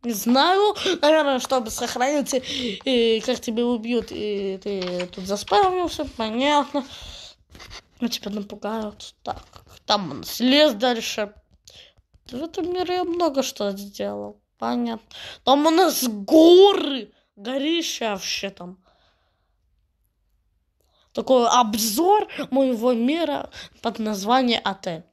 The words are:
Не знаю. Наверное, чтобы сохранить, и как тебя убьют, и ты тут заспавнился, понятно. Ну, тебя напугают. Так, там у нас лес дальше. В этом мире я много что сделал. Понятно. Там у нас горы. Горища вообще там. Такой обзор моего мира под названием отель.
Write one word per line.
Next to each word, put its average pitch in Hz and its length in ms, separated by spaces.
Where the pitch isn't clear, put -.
Не 240 100
знаю. 339 600
Наверное, 294 380
чтобы 247 320
сохранить, 254 640
и 240 880
как 247 160
тебя 233 240
убьют, 233 460
и 196 500
ты 180 460
тут 185 200
заспавнился, 359 800
понятно. 269 800
Ну, 240 60
тебя 208 240
напугают. 208 920
Так, - 220
там 202 240
у - 40
нас - 260
лес 277 340
дальше. 220 580
В 254 160
этом 330 300
мире 359 240
я 359 80
много 330 400
что 208 260
сделал. 202 720
Понятно. 233 480
Там 285 220
у 320 40
нас 330 380
горы. 311 1040
Горища 277 760
вообще 196 400
там. 180 320
Такой 233 340
обзор 240 800
моего 254 420
мира 285 580
под 226 180
названием 220 640
отель. 180 480